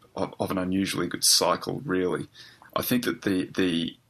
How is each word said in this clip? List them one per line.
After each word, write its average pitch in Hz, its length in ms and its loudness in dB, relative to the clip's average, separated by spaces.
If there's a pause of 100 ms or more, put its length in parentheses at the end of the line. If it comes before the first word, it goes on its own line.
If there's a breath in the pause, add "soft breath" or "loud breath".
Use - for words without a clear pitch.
(160)
of, - 240 -4
of 98 100 0
an 101 60 -2
unusually 92 500 0
good - 160 -6
cycle, - 600 2
really. 92 420 0 (480 loud breath)
I - 60 0
think 123 240 0
that - 160 -2
the, 95 240 0 (100)
the, 85 420 0 (120)